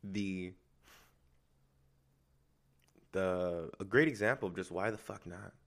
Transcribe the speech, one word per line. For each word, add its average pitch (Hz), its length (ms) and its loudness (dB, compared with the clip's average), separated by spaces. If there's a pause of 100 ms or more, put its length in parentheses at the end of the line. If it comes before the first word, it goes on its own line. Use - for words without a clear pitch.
the, 95 480 -2 (2500)
the, 90 680 0
a 101 60 -6
great 131 240 6
example 113 400 2
of 85 60 -8
just 92 140 -6
why 95 220 -2
the 104 60 -6
fuck - 280 -12
not? 87 280 -12 (140)